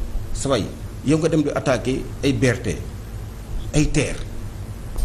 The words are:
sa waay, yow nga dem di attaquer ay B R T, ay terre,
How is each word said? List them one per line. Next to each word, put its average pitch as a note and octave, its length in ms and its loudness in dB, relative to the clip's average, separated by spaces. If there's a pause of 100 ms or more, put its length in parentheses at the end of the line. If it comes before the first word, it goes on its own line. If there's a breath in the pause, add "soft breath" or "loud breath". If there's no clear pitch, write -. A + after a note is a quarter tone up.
(320)
sa - 160 -2
waay, A#2 160 4 (400)
yow D3 140 6
nga D#3+ 100 4
dem D#3 140 4
di C#3+ 80 2
attaquer B2+ 520 2 (200)
ay C#3 100 4
B A#2+ 140 2
R A2+ 160 4
T, F2 140 -2 (960)
ay D3 160 4
terre, A2 320 2 (840)